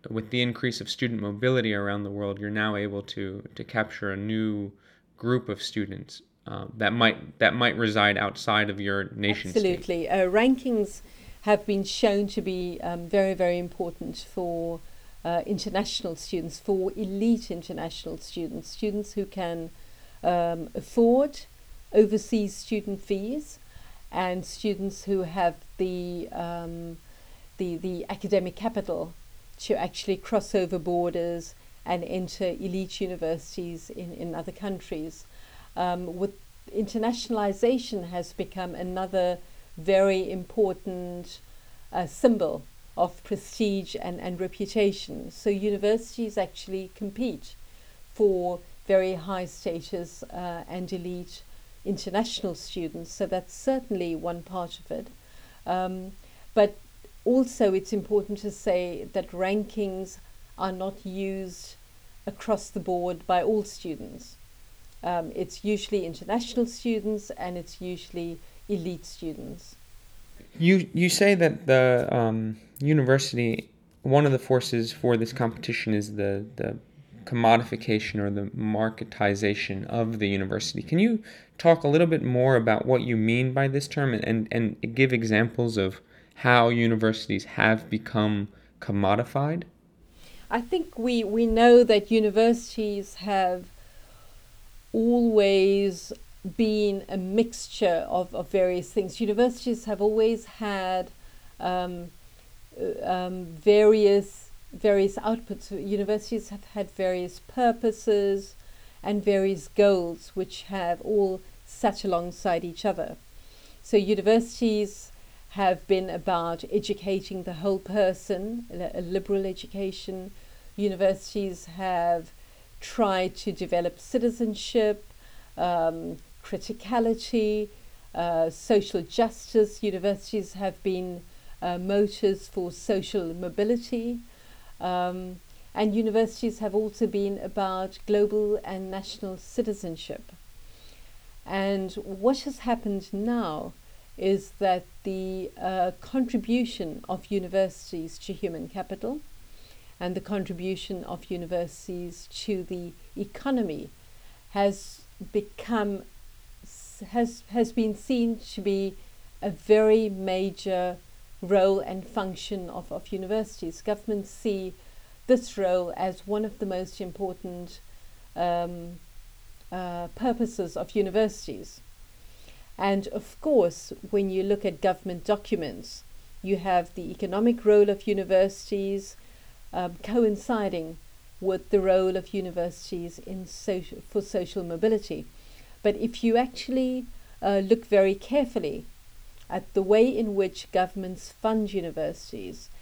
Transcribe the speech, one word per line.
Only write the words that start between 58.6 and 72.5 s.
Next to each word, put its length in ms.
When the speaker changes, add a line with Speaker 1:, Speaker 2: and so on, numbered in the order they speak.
Speaker 2:
that 180
rankings 880
are 140
not 340
used 720
across 420
the 120
board 480
by 160
all 180
students. 720
Um, 320
it's 280
usually 400
international 640
students 640
and 260
it's 240
usually 600
elite 380
students. 720
Speaker 1:
You, 340
you 160
say 260
that 320
the, 440
um, 480